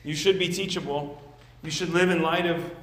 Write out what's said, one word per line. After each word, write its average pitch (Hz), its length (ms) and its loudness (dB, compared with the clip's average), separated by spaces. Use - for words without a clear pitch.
You 151 120 -6
should 185 240 4
be 175 100 0
teachable. 147 720 -4
You 160 80 -10
should 165 200 -2
live 180 200 4
in 170 140 4
light 175 240 2
of, 170 160 0